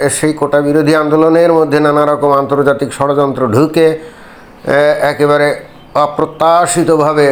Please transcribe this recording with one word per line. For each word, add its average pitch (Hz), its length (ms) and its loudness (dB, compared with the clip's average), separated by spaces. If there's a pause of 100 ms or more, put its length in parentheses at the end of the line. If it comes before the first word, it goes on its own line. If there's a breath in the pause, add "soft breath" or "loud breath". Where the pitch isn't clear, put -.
(180)
সেই 151 140 0
কোটা 147 280 -2
বিরোধী 147 340 0
আন্দোলনের 160 580 2
মধ্যে 156 280 2
নানা 147 220 2 (100)
রকম 143 200 0
আন্তর্জাতিক 139 640 0
ষড়যন্ত্র 139 440 -2 (120)
ঢুকে, 156 380 2
আহ, - 1160 -4
একেবারে 147 380 0 (560)
অপ্রত্যাশিতভাবে 156 1300 0